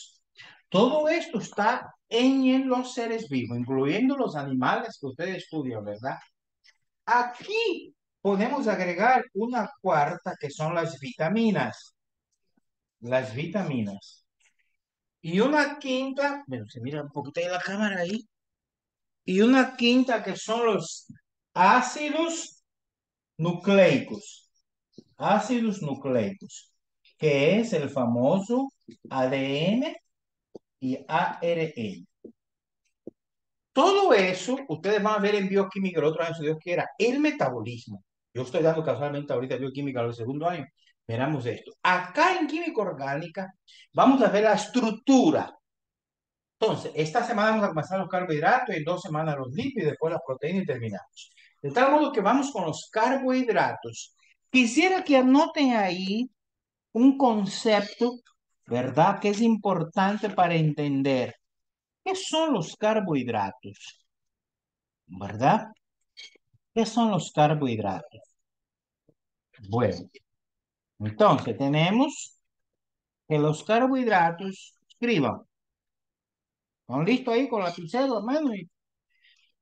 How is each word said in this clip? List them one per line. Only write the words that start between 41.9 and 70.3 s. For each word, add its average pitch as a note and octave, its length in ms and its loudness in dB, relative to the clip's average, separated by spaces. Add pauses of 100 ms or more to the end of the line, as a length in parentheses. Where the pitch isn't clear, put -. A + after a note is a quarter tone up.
en D#4+ 100 -2
química D#4+ 340 -4
orgánica D#3+ 680 -6 (440)
vamos B3 300 6
a G3+ 40 6
ver G3 160 2
la G#3+ 120 4
estructura. A3+ 1000 2 (1080)
Entonces, E3+ 300 0
esta D#3+ 320 0
semana G#3+ 240 0
vamos G#3+ 160 2
a F#3 40 2
comenzar D#3+ 280 -4
los F3+ 100 -4
carbohidratos F3+ 680 0
y - 20 -4
en D3+ 60 -6
dos F3 180 -2
semanas D#3 340 -2
los B2+ 160 -6
lípidos G#3+ 360 -4
y - 20 0
después D#3+ 240 -2
las E3+ 100 -4
proteínas D#3 380 -4
y E3+ 60 -4
terminamos. A2+ 640 -8 (260)
De C#3+ 120 -8
tal C4 200 4
modo D4 200 4
que A3 100 -2
vamos B3+ 300 2
con F#3 140 -4
los - 260 -8
carbohidratos. A#3 1200 -2 (320)
Quisiera C#4+ 560 2
que C#4 140 4
anoten C#4 560 4
ahí G3 560 -2 (600)
un C4+ 260 6
concepto, A3 960 2 (540)
¿verdad? C#3 520 2
Que G#3 100 0
es G3+ 120 0
importante G3+ 880 0
para E3+ 240 2
entender. C#3+ 800 0 (720)
¿Qué F#4+ 80 -2
son D#4+ 400 0
los D#3 220 -4
carbohidratos? B2+ 1300 -4 (1000)
¿Verdad? A#2 580 0 (1080)
¿Qué A3 100 2
son A3+ 240 0
los F#3 220 -2
carbohidratos? B2 920 0 (1500)
Bueno, G2+ 300 0 (1040)